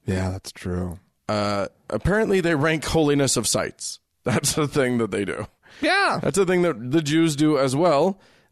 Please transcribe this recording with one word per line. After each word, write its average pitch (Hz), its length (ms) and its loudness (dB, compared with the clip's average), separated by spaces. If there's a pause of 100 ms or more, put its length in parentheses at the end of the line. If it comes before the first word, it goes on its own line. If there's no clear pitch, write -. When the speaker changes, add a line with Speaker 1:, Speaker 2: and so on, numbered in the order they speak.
Speaker 1:
Yeah, 92 240 -2
that's 95 220 -10
true. 90 480 -6 (280)
Speaker 2:
Uh, 101 400 -2 (220)
apparently 190 520 0
they 165 140 2
rank 156 300 0
holiness 143 520 2
of 110 100 -2
sites. - 520 -6 (120)
<laughs> - 140 -20
That's - 280 0
the 151 140 0
thing 127 300 0
that 110 140 0
they 101 120 -2
do. 78 240 -6 (320)
Speaker 1:
Yeah. 339 420 0
Speaker 2:
That's 135 160 -2
the 196 80 4
thing 180 180 2
that 127 280 -2
the 160 100 2
Jews 156 360 0
do 151 200 2
as 131 160 2
well. 165 460 2 (320)